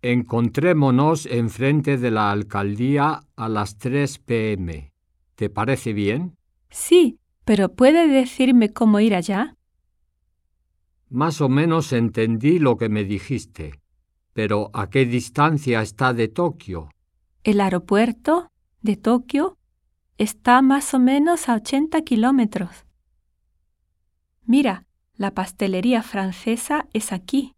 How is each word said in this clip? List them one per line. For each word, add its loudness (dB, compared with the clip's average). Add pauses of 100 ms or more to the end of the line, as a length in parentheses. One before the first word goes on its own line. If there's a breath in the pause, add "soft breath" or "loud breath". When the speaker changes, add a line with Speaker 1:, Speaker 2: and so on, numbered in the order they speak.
Speaker 1:
Encontrémonos 0
enfrente -2
de -2
la 0
alcaldía -2 (160)
a -8
las -4
tres -4
P -2
M. -8 (420)
¿Te -4
parece -4
bien? -4 (320)
Speaker 2:
Sí, 2 (240)
pero 0
¿puede 6
decirme 2
cómo 2
ir 4
allá? -4 (1500)
Speaker 1:
Más -2
o 2
menos 2
entendí 0
lo 2
que -2
me -2
dijiste, -8 (500)
pero -2
¿a -6
qué 2
distancia 0
está -2
de -2
Tokio? -6 (520)
Speaker 2:
El 2
aeropuerto -2 (300)
de -2
Tokio -2 (600)
está 2
más 2
o 2
menos 2
a 2
ochenta -2
kilómetros. 0 (1600)
Mira, 2 (300)
la -4
pastelería -2
francesa -4
es -4
aquí. -4